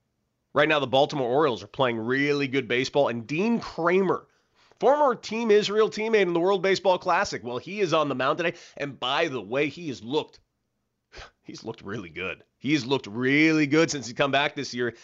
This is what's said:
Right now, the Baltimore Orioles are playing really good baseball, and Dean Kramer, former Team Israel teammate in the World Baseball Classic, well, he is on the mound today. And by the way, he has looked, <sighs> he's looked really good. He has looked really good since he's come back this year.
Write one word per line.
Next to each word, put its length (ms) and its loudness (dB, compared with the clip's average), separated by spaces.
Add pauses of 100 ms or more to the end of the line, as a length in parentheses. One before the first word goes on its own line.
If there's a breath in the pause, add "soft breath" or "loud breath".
(540)
Right 160 4
now, 100 4
the 80 0
Baltimore 420 2
Orioles 340 2
are 40 -16
playing 300 0
really 500 0
good 220 -2
baseball, 400 2
and 180 -6
Dean 320 0
Kramer, 680 0 (540 soft breath)
former 360 4
Team 360 -2
Israel 380 4
teammate 320 0
in 100 2
the 80 2
World 220 2
Baseball 360 2
Classic, 460 -2
well, 140 -6
he 240 -8
is 120 2
on 140 2
the 80 -2
mound 220 0
today. 160 -2 (240 loud breath)
And 200 -10
by 300 -2
the 140 -6
way, 260 -2
he 220 -10
has 120 -10
looked, 380 -6 (480)
<sighs> 320 -20 (240 loud breath)
he's 220 -18
looked 160 -12
really 280 -12
good. 320 -10 (160)
He 160 -2
has 120 0
looked 200 -2
really 600 2
good 240 2
since 160 -8
he's 80 -14
come 160 0
back 240 0
this 180 -8
year. 300 -4